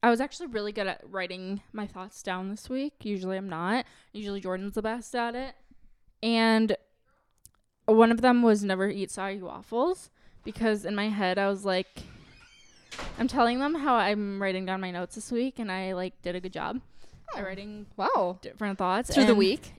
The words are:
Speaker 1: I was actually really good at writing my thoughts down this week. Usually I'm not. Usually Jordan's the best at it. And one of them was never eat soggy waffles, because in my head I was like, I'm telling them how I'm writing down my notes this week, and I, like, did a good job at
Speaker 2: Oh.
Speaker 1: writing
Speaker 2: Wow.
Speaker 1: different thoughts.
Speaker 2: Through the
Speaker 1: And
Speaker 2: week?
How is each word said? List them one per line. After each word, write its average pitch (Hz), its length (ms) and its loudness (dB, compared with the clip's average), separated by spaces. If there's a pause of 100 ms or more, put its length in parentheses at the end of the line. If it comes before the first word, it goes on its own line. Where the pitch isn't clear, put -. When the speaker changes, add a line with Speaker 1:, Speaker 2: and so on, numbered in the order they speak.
Speaker 1:
I 233 80 6
was 233 100 6
actually 294 280 -6
really 214 260 -6
good 202 140 -4
at - 220 -6
writing 185 520 -6 (100)
my 208 160 -8
thoughts 190 360 -14
down 190 260 -6
this 208 200 -10
week. 269 240 -4 (100)
Usually 190 340 -4
I'm 196 120 -8
not. 185 360 -2 (260)
Usually 202 300 -8
Jordan's 190 340 -6
the 220 60 -2
best 220 340 -6
at 233 200 -2
it. 262 200 -10 (680)
And 226 540 4 (1080)
one 226 260 8
of 226 100 0
them 247 220 6
was 214 200 6
never 196 260 0
eat 196 220 -6
soggy 196 300 -8
waffles, 247 680 -2 (340)
because 214 400 -2
in 196 120 -4
my 208 120 0
head 196 320 0
I 196 80 2
was 196 160 -2
like, 190 240 0 (1300)
I'm 226 100 2
telling 247 320 2
them 294 160 0
how 277 200 2
I'm 202 460 0
writing 190 240 -2
down 190 160 -4
my 185 100 -6
notes 180 240 -8
this 220 160 -12
week, 247 260 -2
and 220 140 -6
I, 190 220 -4
like, 180 280 -6
did 180 140 -6
a 180 60 -8
good 185 120 -10
job - 280 -6 (540)
at 202 60 -8
Speaker 2:
Oh. 196 40 -8
Speaker 1:
writing 202 400 -12 (100)
Speaker 2:
Wow. 190 460 0
Speaker 1:
different 202 360 -6
thoughts. 190 360 0
Speaker 2:
Through 269 100 8
the 226 60 10
Speaker 1:
And 220 80 8
Speaker 2:
week? 196 420 2